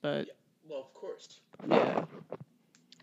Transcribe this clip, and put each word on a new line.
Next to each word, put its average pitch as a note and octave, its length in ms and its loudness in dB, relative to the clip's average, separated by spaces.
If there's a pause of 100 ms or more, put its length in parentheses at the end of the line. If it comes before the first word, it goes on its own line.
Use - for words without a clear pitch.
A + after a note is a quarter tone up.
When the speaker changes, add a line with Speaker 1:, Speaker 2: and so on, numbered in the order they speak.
Speaker 1:
but C#3+ 260 0
Speaker 2:
Yeah. - 60 -16 (340)
Well, D3 120 -6
of - 140 -14
course. - 460 -12 (300)
Speaker 1:
Yeah. - 360 6 (960)